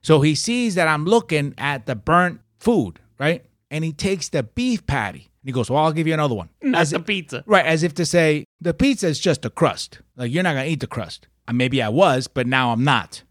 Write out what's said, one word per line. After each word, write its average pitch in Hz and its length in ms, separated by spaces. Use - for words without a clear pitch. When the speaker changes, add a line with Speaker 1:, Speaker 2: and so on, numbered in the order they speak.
Speaker 1:
So 156 200
he 151 140
sees 233 400
that 170 120
I'm 156 180
looking 160 520
at 139 280
the 131 100
burnt 165 460
food, 151 400
right? 160 260
And 160 120
he 160 100
takes 190 360
the 139 140
beef 240 420
patty 113 440
and - 40
he 135 60
goes, 123 180
"Well, 147 140
I'll 160 100
give 160 140
you 160 60
another 147 220
one." 85 140
Speaker 2:
Not 170 200
Speaker 1:
As 151 100
Speaker 2:
the 165 60
Speaker 1:
if 165 80
Speaker 2:
pizza. 185 420
Speaker 1:
Right, 185 180
as 160 180
if 170 120
to 170 100
say, 156 400
"The 165 120
pizza 240 340
is 147 120
just 156 260
a 113 40
crust. - 500
Like, 123 160
you're 175 120
not 170 120
gonna 135 120
eat 160 140
the 113 60
crust." - 400
And 117 100
maybe 127 240
I 107 80
was, 135 380
but 127 200
now 127 240
I'm 117 120
not. 123 480